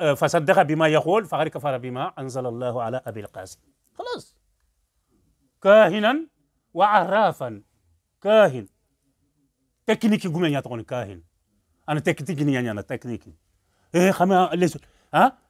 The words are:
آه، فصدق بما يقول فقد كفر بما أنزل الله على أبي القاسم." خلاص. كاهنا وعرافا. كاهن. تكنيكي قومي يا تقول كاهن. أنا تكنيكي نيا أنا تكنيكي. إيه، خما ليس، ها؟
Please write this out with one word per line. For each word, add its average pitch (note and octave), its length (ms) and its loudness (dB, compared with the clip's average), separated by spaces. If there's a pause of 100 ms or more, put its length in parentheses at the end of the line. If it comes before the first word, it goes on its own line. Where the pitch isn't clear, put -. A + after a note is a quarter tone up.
آه، D3+ 120 2
فصدق E3 480 2
بما D#3 260 2
يقول E3 380 2
فقد D#3 220 -4
كفر C#3 300 -6
بما B2+ 420 -8
أنزل C3 260 -8
الله A#2+ 380 -6
على A#2+ 220 -6
أبي A2 140 -12
القاسم." G2+ 400 -16 (340)
خلاص. - 420 -12 (1300)
كاهنا G#3+ 680 4 (460)
وعرافا. F3 880 0 (600)
كاهن. F#3 460 2 (1160)
تكنيكي G#3+ 420 0
قومي E3 220 0
يا C#3+ 100 -2
تقول A#2+ 220 -8
كاهن. G2+ 400 -10 (680)
أنا D3+ 100 -2
تكنيكي D#3 440 -4
نيا B2+ 280 0
أنا G2+ 100 -8
تكنيكي. A#2+ 520 -12 (600)
إيه، F3+ 160 4
خما F3+ 420 2
ليس، F3 240 0 (360)
ها؟ G3+ 240 2 (120)